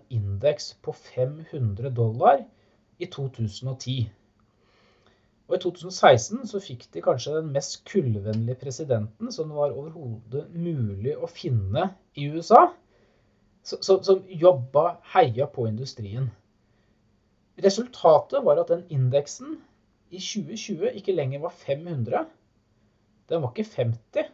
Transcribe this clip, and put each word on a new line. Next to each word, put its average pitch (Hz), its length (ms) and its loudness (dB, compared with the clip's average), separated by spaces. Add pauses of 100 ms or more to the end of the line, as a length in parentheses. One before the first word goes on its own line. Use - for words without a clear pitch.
indeks 107 640 -2 (100)
på - 80 -8
fem 139 460 -4 (160)
hundre 120 420 -4
dollar 127 460 4 (580)
i 180 80 -6
to 139 240 -8
tusen 117 400 -6
og 127 80 -8
ti. 123 320 -4 (1400)
Og - 80 -2
i - 80 0
to 180 80 -2
tusen 175 220 -12
og - 20 -12
seksten 196 560 6
så 202 80 -6
fikk - 380 -14
de 170 80 -10
kanskje 147 320 0
den 160 180 -4
mest - 320 -6
kullvennlige 113 720 -2
presidenten 135 720 -4
som 156 220 -8
det 147 80 -4
var 143 100 2
overhodet 139 800 -10
mulig 143 640 -4
å 165 160 -8
finne 131 640 -2 (260)
i 143 80 -4
U 160 160 -6
S - 80 -2
A, 269 140 10 (1000)
så, - 240 -10
så, 190 160 6
som 190 240 4
jobba, 170 720 4 (180)
heia 143 320 4
på 117 240 -4
industrien. 113 560 -6 (1300)
Resultatet 196 840 4
var 156 160 4
at 170 120 0
den 175 200 0
indeksen 143 680 -2 (540)
i 180 80 -14
tjue 190 400 -8
tjue 196 400 -4
ikke 190 160 -2
lenger 143 320 -4
var 170 80 -8
fem 151 320 -6
hundre. 165 400 -4 (1040)
Den 160 120 0
var 120 120 -4
ikke 214 120 -4
femti. 117 560 -2 (120)